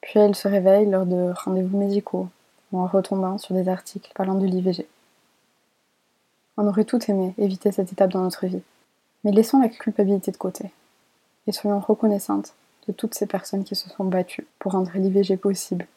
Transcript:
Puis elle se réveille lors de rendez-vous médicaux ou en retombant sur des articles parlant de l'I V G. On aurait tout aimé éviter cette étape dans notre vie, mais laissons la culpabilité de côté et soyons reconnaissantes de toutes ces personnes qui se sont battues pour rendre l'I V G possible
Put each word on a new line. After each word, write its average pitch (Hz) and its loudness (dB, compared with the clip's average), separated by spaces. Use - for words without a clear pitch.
Puis - 0
elle 208 6
se - -4
réveille 196 6
lors 190 2
de 180 0
rendez-vous 185 -2
médicaux 202 -2
ou 185 -2
en 180 -2
retombant 190 0
sur - -8
des 185 0
articles - -8
parlant 190 -2
de 196 0
l'I 185 0
V 185 0
G. 170 -8
On 208 2
aurait 208 2
tout 233 0
aimé 190 0
éviter 202 0
cette 190 -4
étape 190 2
dans 185 -2
notre 185 -4
vie, 185 -6
mais 208 2
laissons 226 6
la 240 4
culpabilité 196 0
de - -10
côté - -8
et 208 -2
soyons 202 0
reconnaissantes 208 0
de 208 -6
toutes 220 -6
ces 202 -4
personnes 196 -4
qui 196 -8
se - -8
sont 196 -4
battues 185 -2
pour 190 -4
rendre 185 0
l'I 190 2
V 196 4
G 190 2
possible 185 -4